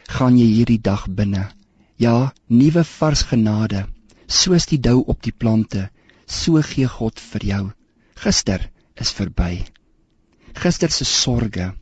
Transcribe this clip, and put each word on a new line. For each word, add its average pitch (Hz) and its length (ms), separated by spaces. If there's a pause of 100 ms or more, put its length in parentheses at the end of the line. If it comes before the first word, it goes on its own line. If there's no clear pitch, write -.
gaan 127 340
jy 120 80
hierdie 113 360
dag 98 280
binne. 98 380 (480)
Ja, 117 380 (140)
nuwe 156 360
vars 156 380
genade, 107 680 (400)
soos 175 380
die 151 140
dou 123 260
op - 180
die 117 140
plante, 110 520 (360)
so - 360
gee 135 260
God - 320
vir 104 260
jou. 101 260 (440)
Gister - 540 (240)
is - 180
verby. 90 540 (880)
Gister 170 380
se - 140
sorge, 104 760